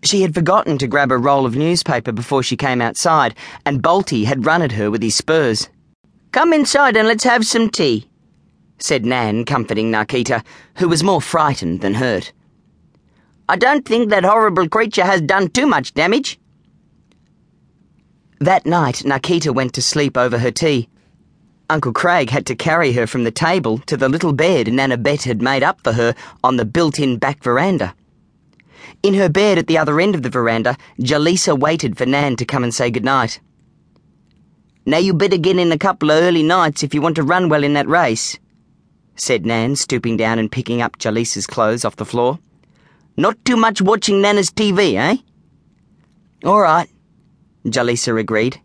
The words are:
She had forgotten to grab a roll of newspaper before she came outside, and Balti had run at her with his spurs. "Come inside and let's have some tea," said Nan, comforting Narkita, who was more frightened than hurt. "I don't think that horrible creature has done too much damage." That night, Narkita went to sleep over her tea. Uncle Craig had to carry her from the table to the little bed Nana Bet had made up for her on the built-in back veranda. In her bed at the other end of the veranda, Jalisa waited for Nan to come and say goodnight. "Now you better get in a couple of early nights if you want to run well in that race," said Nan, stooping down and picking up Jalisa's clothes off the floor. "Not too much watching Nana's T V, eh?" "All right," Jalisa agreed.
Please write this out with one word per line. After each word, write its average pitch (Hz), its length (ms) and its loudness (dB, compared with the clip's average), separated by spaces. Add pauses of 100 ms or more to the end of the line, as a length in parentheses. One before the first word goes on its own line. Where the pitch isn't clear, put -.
She 196 180 2
had 180 100 0
forgotten 165 460 0
to 135 80 -2
grab 139 240 0
a 127 80 2
roll 139 260 2
of 120 120 -2
newspaper 147 560 -2
before 120 320 -2
she 123 120 -4
came 127 240 -2
outside, 131 540 2 (320)
and 139 160 -2
Balti 160 440 0
had 127 200 -2
run 165 160 2
at 117 160 -2
her 104 140 0
with 110 100 -2
his 110 140 -2
spurs. 143 520 0 (640)
"Come 330 220 2
inside 277 440 2
and 220 120 4
let's 226 160 0
have 240 200 2
some 226 240 0
tea," 127 380 -2 (720)
said 131 260 -2
Nan, 117 400 -2
comforting 113 460 -2
Narkita, 113 540 -2 (320)
who 180 120 0
was 165 140 0
more 185 180 2
frightened 127 600 -2
than 98 140 -2
hurt. 113 360 -2 (1160)
"I 180 80 0
don't 262 280 2
think 226 260 0
that 196 140 2
horrible 196 440 2
creature 202 360 0
has 190 160 2
done 190 280 0
too 254 180 0
much 156 280 0
damage." 190 440 -2 (2000)
That 180 280 2
night, 151 380 0
Narkita 143 480 -2
went 127 200 -2
to 127 100 -6
sleep 143 340 -2
over 123 220 0
her 120 140 0
tea. 139 360 -2 (800)
Uncle 143 240 -2
Craig 165 380 0
had 135 160 -2
to 127 80 -4
carry 156 380 0
her 117 160 0
from 123 160 -2
the 113 80 -2
table 135 540 0
to 151 100 -4
the 131 120 0
little 156 240 0
bed 139 400 2
Nana 131 240 0
Bet 143 280 -2
had 117 180 -4
made 131 220 0
up 180 180 -2
for 113 120 0
her 120 200 0 (300)
on 127 120 2
the 117 80 0
built-in 143 520 -2
back 139 260 -4
veranda. 127 540 0 (1040)
In 196 120 2
her 196 140 2
bed 190 300 2
at - 80 -2
the 160 120 2
other 151 220 2
end 202 140 2
of 151 80 -4
the 123 80 -4
veranda, 117 460 0 (240)
Jalisa 151 560 0
waited 147 400 0
for 127 100 -2
Nan 139 300 0
to 120 80 -6
come 123 200 -2
and 117 100 -4
say 123 160 0
goodnight. 120 480 0 (1500)
"Now 151 120 2
you 185 160 2
better 190 220 2
get 180 220 2
in 175 120 2
a 156 80 0
couple 175 320 0
of 156 120 4
early 175 200 2
nights 160 400 2
if 143 120 -6
you 147 80 0
want 160 140 0
to 156 60 -2
run 175 260 2
well 151 140 2
in 143 120 0
that 143 140 0
race," 139 500 0 (760)
said 110 320 -2
Nan, 117 300 0
stooping 120 400 -4
down 110 220 0
and 110 120 -2
picking 120 320 -4
up - 160 -6
Jalisa's 113 480 -4
clothes 117 380 -2
off 110 100 -4
the 104 180 -10
floor. 123 280 0 (760)
"Not 214 280 -2
too 247 120 2
much 226 240 0
watching 196 400 2
Nana's 202 300 2
T 208 220 -2
V, 180 240 2
eh?" 160 220 0 (1200)
"All 202 180 2
right," 170 280 2 (800)
Jalisa 120 520 -2
agreed. 110 460 -2